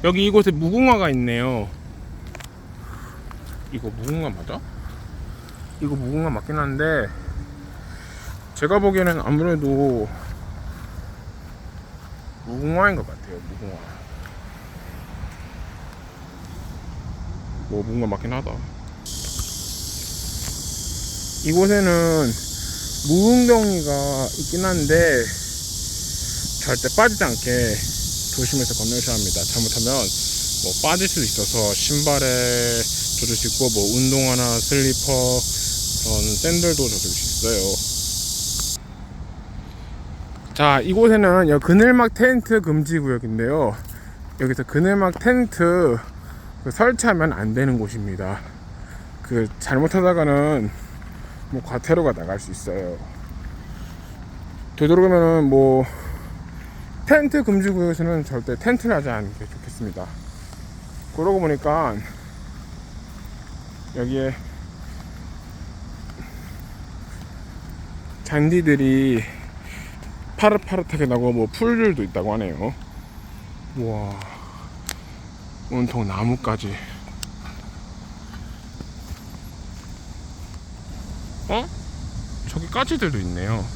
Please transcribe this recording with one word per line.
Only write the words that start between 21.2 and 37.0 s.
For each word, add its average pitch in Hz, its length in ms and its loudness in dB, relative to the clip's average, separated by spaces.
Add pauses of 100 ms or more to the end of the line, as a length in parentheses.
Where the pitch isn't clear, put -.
이곳에는 170 880 4 (760)
무릉덩이가 180 1200 6 (100)
있긴 170 260 0
한데, 156 600 6 (1400)
절대 127 360 0
빠지지 214 280 6
않게 123 500 2 (640)
조심해서 127 380 0
건너셔야 120 420 0
합니다. 92 260 0
잘못하면 113 520 0 (680)
뭐, 92 100 -2 (100)
빠질 180 260 2
수도 160 140 0
있어서 104 520 0
신발에 123 1080 2 (360)
젖을 117 160 0
수 117 140 0
있고, 127 220 2
뭐, 110 120 2 (140)
운동화나 127 640 4
슬리퍼, 127 800 2 (640)
그런 110 180 2
샌들도 151 680 2
젖을 95 220 -2